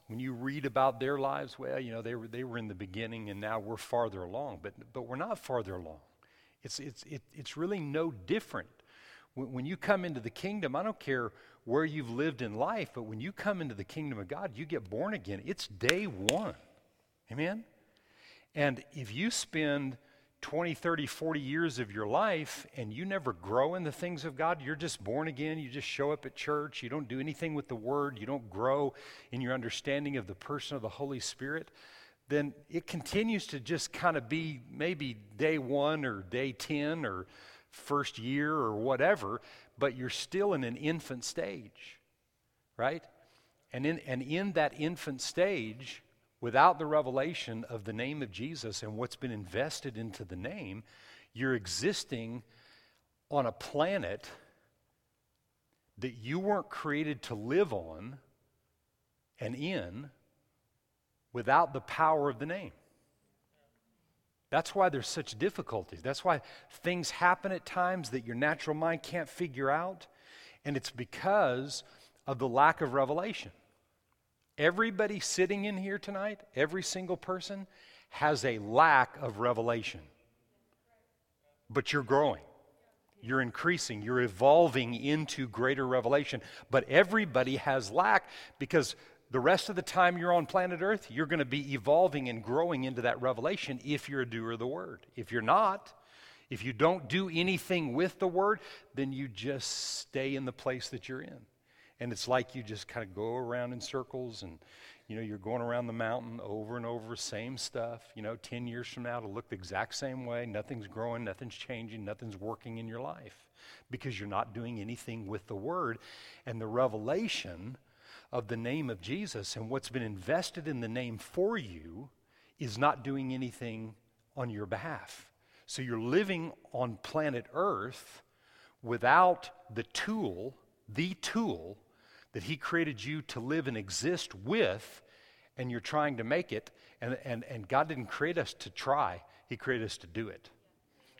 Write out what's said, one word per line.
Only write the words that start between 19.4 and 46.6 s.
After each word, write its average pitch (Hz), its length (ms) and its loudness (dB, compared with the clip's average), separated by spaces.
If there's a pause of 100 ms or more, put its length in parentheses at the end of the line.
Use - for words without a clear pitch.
twenty, 165 340 -2
thirty, 160 320 0
forty 160 320 -2
years 143 400 0
of 107 120 -2
your 104 140 -2
life 160 640 0 (100)
and 107 160 -6
you 143 100 -8
never 185 300 -2
grow 113 400 2
in 180 100 -2
the 151 80 -2
things 170 340 -6
of 139 120 -8
God, 160 240 2
you're 143 140 -4
just 151 280 -6
born 135 240 -2
again, 156 300 -4
you 147 100 -6
just 131 200 -8
show 143 240 0
up 143 160 -4
at - 80 -14
church, 147 480 -2
you 117 60 -6
don't 139 180 -4
do 127 120 -4
anything 156 360 -4
with 143 120 -4
the 127 80 -6
word, 131 440 0
you 107 80 -8
don't 131 200 -4
grow 131 460 2 (380)
in 123 100 -4
your 127 140 0
understanding 139 640 -2
of 101 100 -4
the 98 80 -8
person - 400 -8
of 117 80 -6
the 107 60 -2
Holy 139 300 -6
Spirit, 147 520 -6 (580)
then 147 240 2 (160)
it 170 160 -4
continues 202 640 0
to 143 120 -6
just 151 320 -4
kind 165 260 2
of 117 120 -4
be 156 320 -4 (100)
maybe 139 460 -4 (180)
day 156 220 4
one 143 480 2
or 104 240 -2
day 127 220 0
ten 147 560 -2
or 92 180 -4 (460)
first - 480 -2
year 143 340 0
or 117 220 2
whatever, 123 640 4 (360)
but 131 200 2
you're 127 120 -4
still 196 440 0
in 135 100 0
an 120 140 -4
infant 147 480 -4
stage, 165 720 -8 (800)
right? 139 260 0 (680)
And 127 120 -2
in, 160 220 2
and 131 140 -2
in 170 320 0
that 151 260 4
infant 151 400 -2
stage, 131 800 0 (380)
without 135 400 8